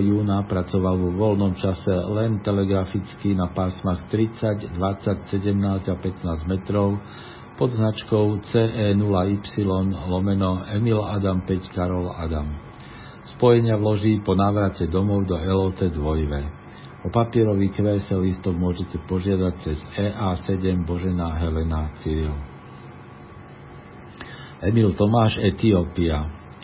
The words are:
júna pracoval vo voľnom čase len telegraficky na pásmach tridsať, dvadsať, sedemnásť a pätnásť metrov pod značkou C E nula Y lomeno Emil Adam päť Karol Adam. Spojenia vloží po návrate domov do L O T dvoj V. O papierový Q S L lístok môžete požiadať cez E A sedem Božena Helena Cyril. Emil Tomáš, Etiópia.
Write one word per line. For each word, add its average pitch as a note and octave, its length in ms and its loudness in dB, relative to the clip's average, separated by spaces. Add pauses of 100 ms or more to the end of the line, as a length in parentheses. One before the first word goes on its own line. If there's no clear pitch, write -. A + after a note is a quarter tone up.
júna G2+ 420 2
pracoval F#2 540 0
vo F2+ 160 2
voľnom G2+ 420 2
čase F#2+ 320 -2
len G#2 560 0
telegraficky G2 880 0
na F#2 160 2
pásmach F#2 640 -2
tridsať, G#2+ 640 -2
dvadsať, G2 540 -2
sedemnásť G2 580 0
a F#2 80 0
pätnásť F2 480 -4
metrov G2 560 0 (560)
pod C3+ 140 2
značkou G#2+ 800 2
C A#2 160 4
E A2+ 200 0 (120)
nula G2+ 320 2
Y G2+ 100 0 (680)
lomeno F#2 580 0
Emil G#2+ 380 2
Adam G2 400 0
päť F#2 240 -2
Karol F2+ 420 -2
Adam. D2+ 540 -4 (600)
Spojenia A#2 480 6
vloží G#2+ 480 4
po F#2+ 160 2
návrate G2 480 2
domov F#2+ 400 2
do F#2 80 0
L F#2+ 320 2
O F#2 80 0
T F#2 160 2
dvoj D#2 300 0 (100)
V. C#2+ 40 -4 (680)
O F2+ 80 -4
papierový G#2+ 640 2
Q - 140 -2
S G2+ 240 0
L F#2 100 2
lístok F#2 320 0
môžete F2 540 -2
požiadať F#2 460 0 (100)
cez D2+ 160 -2 (160)
E G#2 160 -2
A F#2 320 -2
sedem F#2 420 0
Božena F2 540 -2
Helena D#2+ 500 0 (140)
Cyril. D#2 320 -2 (2250)
Emil G#2 320 4
Tomáš, G#2+ 500 4
Etiópia. E2+ 1040 2 (200)